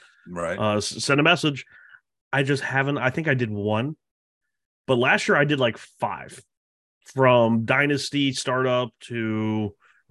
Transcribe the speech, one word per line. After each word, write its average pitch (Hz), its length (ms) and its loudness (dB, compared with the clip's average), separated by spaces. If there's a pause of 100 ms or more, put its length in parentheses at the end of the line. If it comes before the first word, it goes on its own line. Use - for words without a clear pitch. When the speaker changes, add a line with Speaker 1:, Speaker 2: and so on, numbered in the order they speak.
(280)
Speaker 1:
Right. 85 300 -6
Speaker 2:
Uh, 107 200 0
s-, 107 260 -6
send 139 160 2
a - 40 4
message. 156 420 0 (680)
I 139 100 0
just 139 200 -2
haven't, 139 340 -2
I 127 120 0
think 160 180 -4
I 139 80 2
did 120 140 -2
one, 107 460 -2 (880)
but 131 120 2
last 190 320 2
year 180 80 4
I 147 80 4
did, 147 160 0
like, 117 160 0
five, - 640 -10 (720)
from 117 480 6
dynasty 139 720 0
startup 127 560 -2 (140)
to 110 720 -2 (380)